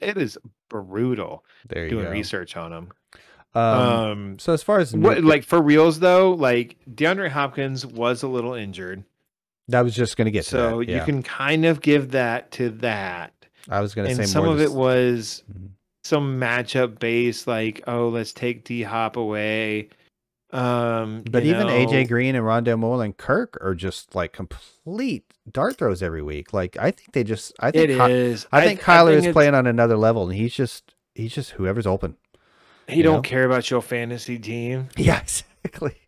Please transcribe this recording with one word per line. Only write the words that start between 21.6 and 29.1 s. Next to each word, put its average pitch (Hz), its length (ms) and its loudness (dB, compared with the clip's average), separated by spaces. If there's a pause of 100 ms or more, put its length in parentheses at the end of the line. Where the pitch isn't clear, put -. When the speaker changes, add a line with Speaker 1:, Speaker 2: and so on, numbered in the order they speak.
Speaker 2:
A 123 180 2
J 131 160 2
Speaker 1:
know 123 60 -2
Speaker 2:
Green 123 280 0
and 117 80 -2
Rondale 117 340 0
Moore 117 260 -2
and 101 120 -6
Kirk 160 440 -2
are 95 140 -2
just, 87 400 -10
like, 87 180 -4
complete 185 920 -10 (260)
dart 196 260 -2
throws 98 280 -2
every 80 180 -6
week. 73 300 -10
Like, 92 260 -4
I 147 140 0
think - 200 -14
they 127 120 0
just, 104 340 -6
I 123 140 0
think 156 180 4
Speaker 1:
It 127 80 0
Speaker 2:
Ky-, 127 140 6
Speaker 1:
is. 123 400 0
Speaker 2:
I 135 80 6
Speaker 1:
I 165 40 4
Speaker 2:
think 185 140 2
Speaker 1:
th-, - 100 -4
I 180 40 10
Speaker 2:
Kyler 170 160 10
Speaker 1:
think 156 100 8